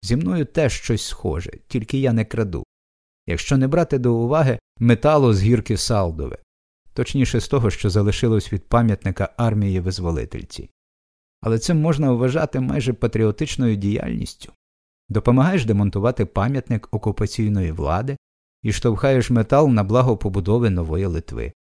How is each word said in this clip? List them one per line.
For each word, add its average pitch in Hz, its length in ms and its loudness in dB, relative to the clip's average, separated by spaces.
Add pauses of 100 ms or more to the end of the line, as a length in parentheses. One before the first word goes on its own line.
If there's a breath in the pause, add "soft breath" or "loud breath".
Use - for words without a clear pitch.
Зі 110 140 -2
мною 170 300 -2
теж 147 280 0
щось - 320 -4
схоже, - 460 -6 (160)
тільки 123 320 -4
я 131 140 2
не 110 120 2
краду. 104 380 -4 (640)
Якщо 85 300 0
не 131 100 2
брати 151 320 0
до 123 140 2
уваги 123 460 0 (200)
металу 127 540 4
з 95 80 0
гірки 110 360 2
Салдове, 82 600 -2 (560)
точніше 127 460 0
з 107 80 -6
того, 117 220 2
що - 200 -2
залишилось 104 640 0
від 101 140 -6
пам'ятника 104 720 0
армії 104 420 0
визволительці. 87 880 -6 (720)
Але 113 180 0
це 175 140 -2
можна 151 380 2
вважати 131 480 0
майже 127 340 -2
патріотичною 110 840 0
діяльністю. - 760 -6 (560)
Допомагаєш 131 560 2
демонтувати 104 600 0
пам'ятник 120 680 -2
окупаційної 104 800 -2
влади 90 460 -4 (460)
і 107 100 -2
штовхаєш 123 560 2
метал 135 400 4
на 110 140 4
благо 117 340 2
побудови 101 520 0
нової 87 360 -2
Литви. 80 480 -6 (120)